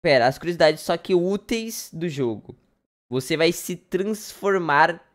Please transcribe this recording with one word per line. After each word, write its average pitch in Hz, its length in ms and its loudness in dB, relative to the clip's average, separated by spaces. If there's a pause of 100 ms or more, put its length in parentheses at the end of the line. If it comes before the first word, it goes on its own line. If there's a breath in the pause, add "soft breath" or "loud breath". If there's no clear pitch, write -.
pera, 131 240 4
as 135 100 0
curiosidades 160 460 2
só 170 160 -2
que 185 160 -2
úteis 208 800 -2
do 170 160 -4
jogo. 127 440 -6 (560)
Você 131 280 -2
vai 165 140 4
se - 220 -8
transformar 180 1300 0 (120)